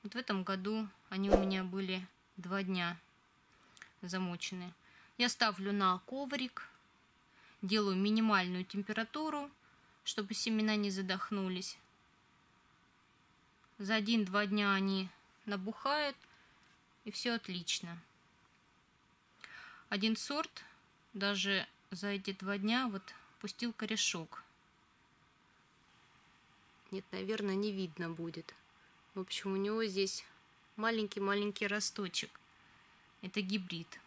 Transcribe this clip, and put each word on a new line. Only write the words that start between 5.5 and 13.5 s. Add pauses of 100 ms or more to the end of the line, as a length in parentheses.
на
коврик, (920)
делаю
минимальную
температуру, (540)
чтобы
семена
не
задохнулись. (2000)